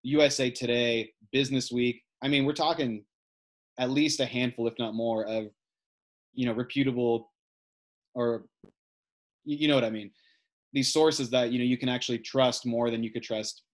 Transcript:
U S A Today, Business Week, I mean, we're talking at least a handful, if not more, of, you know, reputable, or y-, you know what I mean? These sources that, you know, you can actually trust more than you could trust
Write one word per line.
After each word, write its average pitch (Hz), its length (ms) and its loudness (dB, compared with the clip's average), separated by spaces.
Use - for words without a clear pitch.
U 147 180 4
S - 180 4
A 127 100 2
Today, 120 640 0
Business 131 380 0
Week, 123 300 0
I 135 60 -4
mean, 139 160 2
we're 147 80 0
talking 147 500 -2
at 127 100 0
least 143 300 0
a - 60 2
handful, 123 420 -2
if 113 100 -2
not 113 160 -6
more, 113 320 -2
of, 110 200 -4
you 127 120 -2
know, 117 80 0
reputable, 120 800 0
or 120 320 -2
y-, - 60 -20
you 151 80 2
know 143 80 4
what 127 100 4
I 110 40 -2
mean? 107 220 -8
These 135 200 0
sources 156 380 4
that, 123 200 2
you 123 80 0
know, 123 60 2
you 123 120 2
can 127 120 -2
actually 123 300 -4
trust 127 460 0
more 120 260 0
than 113 120 -2
you 110 80 -6
could 113 120 -6
trust - 400 -8